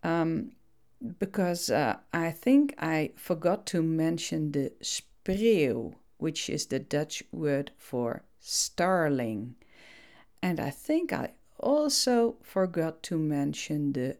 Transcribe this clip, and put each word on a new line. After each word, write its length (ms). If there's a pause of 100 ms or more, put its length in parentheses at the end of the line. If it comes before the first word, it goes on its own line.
Um, 480 (640)
because, 500
uh, 280 (160)
I 180
think 480
I 380
forgot 520
to 140
mention 720
the 200 (100)
spreeuw, 1120 (240)
which 300
is 180
the 120
Dutch 540
word 440
for 460 (160)
starling. 1160 (840)
And 180
I 100
think 420
I 200 (260)
also 840
forgot 640
to 140
mention 760
the 260